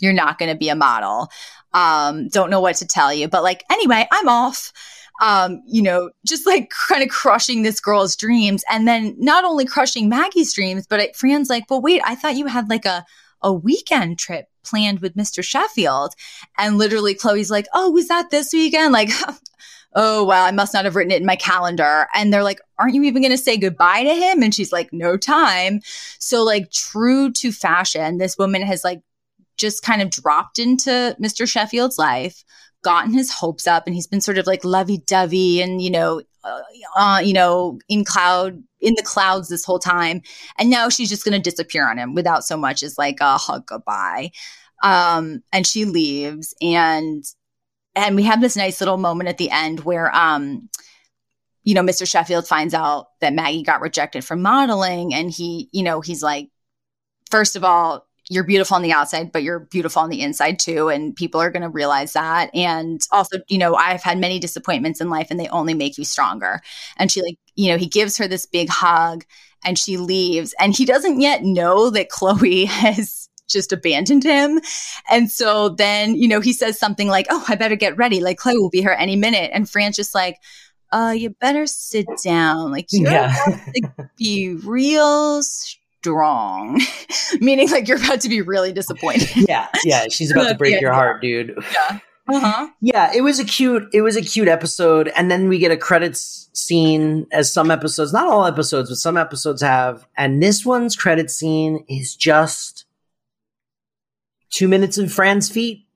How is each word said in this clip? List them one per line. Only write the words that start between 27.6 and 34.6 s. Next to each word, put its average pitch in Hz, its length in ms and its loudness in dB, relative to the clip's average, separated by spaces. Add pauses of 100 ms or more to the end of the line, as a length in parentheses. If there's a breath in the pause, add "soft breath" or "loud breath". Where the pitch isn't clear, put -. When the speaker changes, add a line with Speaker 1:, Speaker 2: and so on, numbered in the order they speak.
Speaker 1:
this 185 180 -2
woman 196 240 0
has, 196 240 -2
like, 180 160 -4 (560)
just 214 260 -4
kind 214 180 2
of 190 80 0
dropped 156 500 -2
into 247 600 0
Mister 220 280 -4
Sheffield's 240 500 -2
life, 151 460 -2 (400 soft breath)
gotten 175 300 2
his 262 180 0
hopes 165 360 -6
up, 170 200 2
and 175 80 -6
he's 175 120 -8
been 196 140 -2
sort 196 160 -2
of, 190 100 0
like, 190 160 -2